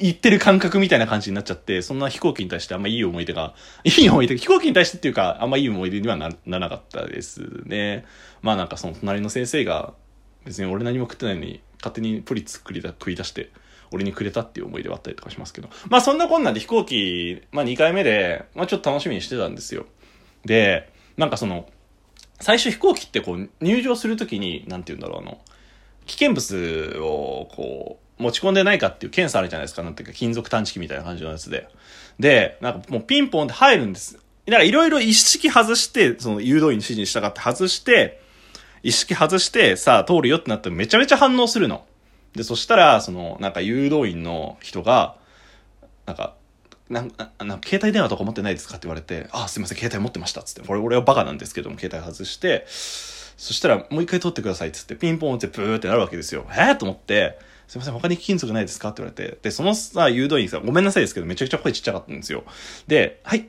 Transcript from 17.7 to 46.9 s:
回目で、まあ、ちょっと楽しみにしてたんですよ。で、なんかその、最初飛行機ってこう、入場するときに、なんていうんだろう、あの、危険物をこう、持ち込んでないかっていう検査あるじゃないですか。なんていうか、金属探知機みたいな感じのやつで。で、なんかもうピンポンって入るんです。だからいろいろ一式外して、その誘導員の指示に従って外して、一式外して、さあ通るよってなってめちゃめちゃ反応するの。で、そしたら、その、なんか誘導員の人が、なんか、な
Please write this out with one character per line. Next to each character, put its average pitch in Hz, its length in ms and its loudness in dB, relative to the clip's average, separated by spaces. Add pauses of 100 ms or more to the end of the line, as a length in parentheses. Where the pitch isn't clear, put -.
回 160 160 4
目 196 100 2
で、 98 400 0 (100)
ま 165 100 -4
あ、 - 20 0
ち 202 80 -2
ょ - 20 2
っ - 60 -4
と 147 80 0
楽 143 100 0
し 185 80 -6
み 127 60 -2
に 90 80 -6
し - 80 -10
て 127 80 -4
た 92 100 -2
ん - 60 -10
で - 80 -14
す - 120 -12
よ。 - 120 -10 (580)
で、 104 480 4 (240)
な 156 120 2
ん - 20 -6
か - 80 -2
そ 117 80 -4
の、 170 200 -6 (720)
最 226 180 4
初 233 120 0
飛 220 60 -4
行 370 180 4
機 - 120 -10
っ - 40 -20
て - 120 -2
こ 87 140 -6
う、 95 120 -8 (140)
入 214 180 2
場 240 160 0
す 233 100 -6
る 220 120 -2
と 226 80 -6
き 104 120 -6
に、 90 300 -8
な 90 80 -10
ん 90 60 -10
て 85 100 -12
い - 40 -12
う - 20 -14
ん - 20 -16
だ - 80 -10
ろ 50 120 -10
う、 - 20 -14
あ - 20 -18
の、 - 140 -16 (680)
危 - 120 -12
険 285 180 4
物 82 680 -4
を 73 500 -6
こ - 520 -12
う、 - 60 -20 (100)
持 120 140 -2
ち - 80 -4
込 190 100 2
ん 196 40 4
で 190 100 6
な 202 100 4
い 165 40 2
か 98 100 2
っ - 100 -10
て - 80 -10
い - 20 -12
う - 40 -16
検 175 200 0
査 107 60 2
あ 95 40 4
る 90 60 -4
じ 82 60 -8
ゃ 80 40 -6
な 71 40 -8
い - 20 -6
で - 40 -8
す - 60 -14
か。 85 80 -8
な 85 80 -8
ん 78 40 -12
て - 80 -14
い - 40 -18
う - 20 -18
か、 - 40 -16
金 117 200 -4
属 113 180 -8
探 110 140 0
知 - 80 -6
機 95 80 -10
み 80 80 -8
た 69 60 -8
い 67 40 -8
な 78 60 -10
感 87 120 -10
じ 78 80 -10
の 80 60 -8
や 80 80 -10
つ - 120 -14
で。 - 180 -8 (500)
で、 135 420 4
な 123 100 -4
ん - 120 -8
か - 80 -20
も 120 80 -2
う 110 40 -6
ピ 285 180 2
ン 277 80 2
ポ 170 120 0
ン 151 40 0
っ - 20 -2
て 117 60 -6
入 262 260 6
る 120 80 -2
ん 95 60 -6
で - 80 -12
す。 - 180 -16 (280)
だ 208 60 -2
か 233 60 8
ら 165 60 8
い 202 80 6
ろ 320 140 6
い 302 40 4
ろ 294 100 4
一 220 140 4
式 - 340 4
外 233 280 6
し - 120 0
て、 143 300 4
そ 113 160 -4
の 104 60 -4
誘 127 160 4
導 156 80 4
員 156 60 4
の - 40 4
指 104 80 -2 (120)
示 107 60 -4
に 98 60 -4
従 104 200 -2
っ 98 60 -4
て - 80 -14
外 180 280 0
し - 120 -2
て、 214 400 4 (640)
一 - 100 0
式 - 220 -2
外 165 240 4
し - 120 0
て、 127 260 6
さ 120 220 6
あ 95 60 2
通 175 180 4
る 123 60 2
よ 160 100 4
っ - 20 -12
て 123 100 -6
な 107 60 -2
っ - 40 -8
て 92 100 -8
め 90 160 -2
ち - 80 2
ゃ 226 40 6
め 277 80 4
ち 294 60 0
ゃ 277 40 8
反 254 220 6
応 240 80 4
す 233 140 -2
る 147 80 2
の。 - 160 -6 (500)
で、 113 80 -4
そ 117 140 -6
し - 100 -4
た 233 100 4
ら、 147 240 10
そ 92 120 -8
の、 87 280 -8
な 98 100 -4
ん - 20 -4
か 90 80 -6
誘 123 280 0
導 143 220 2
員 85 120 -6
の 80 380 -8
人 - 220 -10
が、 110 340 4 (920)
な 85 80 -8
ん - 20 -14
か、 - 180 -8 (540)
な 120 140 -6